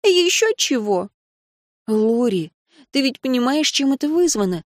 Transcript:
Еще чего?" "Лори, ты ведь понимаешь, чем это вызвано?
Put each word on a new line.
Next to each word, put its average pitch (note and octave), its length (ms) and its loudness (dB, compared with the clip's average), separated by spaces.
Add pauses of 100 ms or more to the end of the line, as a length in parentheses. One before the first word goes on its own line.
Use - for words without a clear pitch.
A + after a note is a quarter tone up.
Еще F4+ 440 2 (100)
чего?" G#3 520 -2 (760)
"Лори, A3 640 0 (380)
ты C#4 120 -2
ведь C4+ 200 -4
понимаешь, C4 480 0
чем C#4 240 0
это D4 160 -2
вызвано? G#3+ 600 0